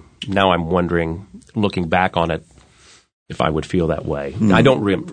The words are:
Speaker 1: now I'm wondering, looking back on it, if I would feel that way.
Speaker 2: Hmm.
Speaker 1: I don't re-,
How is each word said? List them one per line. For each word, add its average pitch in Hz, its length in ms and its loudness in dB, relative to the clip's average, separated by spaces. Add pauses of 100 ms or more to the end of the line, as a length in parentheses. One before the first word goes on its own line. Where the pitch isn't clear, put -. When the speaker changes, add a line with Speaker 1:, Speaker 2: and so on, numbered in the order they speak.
(280)
Speaker 1:
now 98 240 2
I'm 85 160 0
wondering, 85 600 -2 (280)
looking 95 340 -2
back 92 280 2
on 82 140 0
it, 80 120 -4 (840)
if - 120 -8
I 76 80 2
would 78 160 -2
feel 85 220 0
that - 180 -4
way. 71 280 -6
Speaker 2:
Hmm. 104 200 2
Speaker 1:
I 113 80 6
don't 131 200 4
re-, 98 320 0